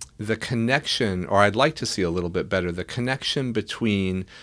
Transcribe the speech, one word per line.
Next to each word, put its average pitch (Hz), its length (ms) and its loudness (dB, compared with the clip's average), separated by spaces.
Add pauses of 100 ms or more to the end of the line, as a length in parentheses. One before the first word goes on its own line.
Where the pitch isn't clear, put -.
(160)
the 107 200 -2
connection, 117 920 0
or 101 160 6
I'd 104 140 6
like 151 200 4
to 117 100 -6
see - 160 -2
a 85 80 2
little 87 200 -2
bit 87 180 -2
better, 90 220 0
the 85 140 -6
connection 131 680 -4
between, 98 720 0 (180)